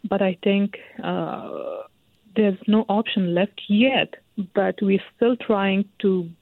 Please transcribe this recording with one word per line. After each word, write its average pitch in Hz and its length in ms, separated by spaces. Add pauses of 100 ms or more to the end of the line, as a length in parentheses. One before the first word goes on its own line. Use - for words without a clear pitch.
But 196 120
I 190 220
think, 202 360 (240)
uh, 165 800 (500)
there's 202 320
no 214 220
option 196 460
left 190 340
yet, 220 460 (400)
but 190 280
we're 196 200 (140)
still 240 200
trying 196 480 (160)
to 185 280 (140)